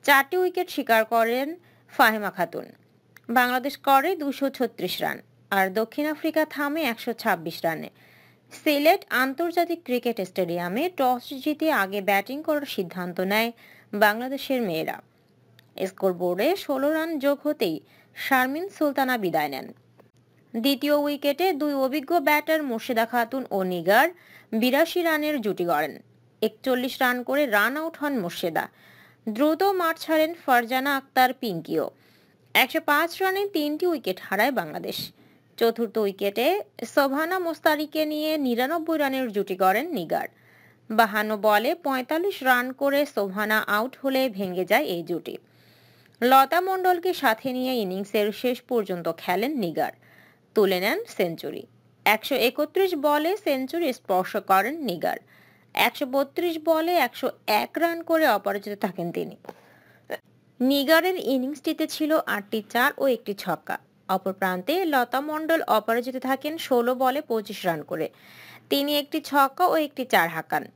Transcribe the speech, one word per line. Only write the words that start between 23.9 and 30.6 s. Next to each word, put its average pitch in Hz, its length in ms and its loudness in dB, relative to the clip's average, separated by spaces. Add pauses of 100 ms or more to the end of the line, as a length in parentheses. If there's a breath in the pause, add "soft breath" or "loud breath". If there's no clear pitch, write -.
বিরাশি 285 420 2
রানের 302 420 0
জুটি 190 260 -2
গড়েন। 147 240 0 (480)
একচল্লিশ 247 600 -2
রান 247 140 2 (120)
করে 277 140 2 (140)
রান 220 240 2
আউট 330 200 -6
হন 285 220 -2
মোর্শেদা। 170 420 -4 (640 soft breath)
দ্রুত 294 360 2 (180)
মাঠ 330 240 0
ছাড়েন 311 280 2 (100)
ফারজানা 254 560 2